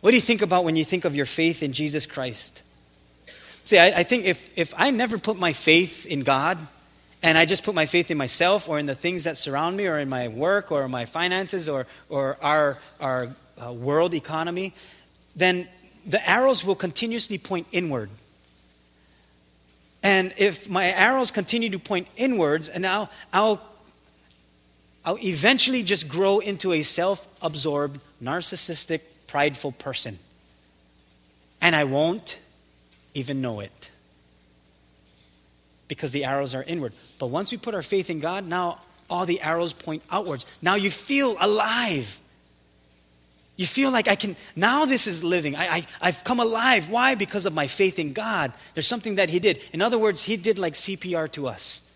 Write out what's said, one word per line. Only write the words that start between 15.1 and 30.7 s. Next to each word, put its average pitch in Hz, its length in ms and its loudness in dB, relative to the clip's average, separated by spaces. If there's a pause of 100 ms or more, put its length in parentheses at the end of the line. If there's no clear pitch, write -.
then 180 320 2 (400)
the 180 220 0
arrows 226 340 4
will 190 120 0
continuously 220 640 -4
point 170 360 -6
inward. 143 360 -2 (1900)
And 190 360 4
if 202 320 0
my 185 240 2
arrows 233 360 4
continue 226 420 -2
to 190 80 -6
point 180 360 -4
inwards, 165 540 0
and 180 180 -6
I'll, 196 240 -2 (220)
I'll, 208 280 2 (1400)
I'll 190 160 -2
eventually 226 640 2
just 175 240 -2
grow 196 320 2
into 196 320 -4
a 156 120 2
self-absorbed, 151 1160 0 (240)
narcissistic, 160 760 -4 (260)
prideful 143 460 0
person. 117 460 -8 (1400)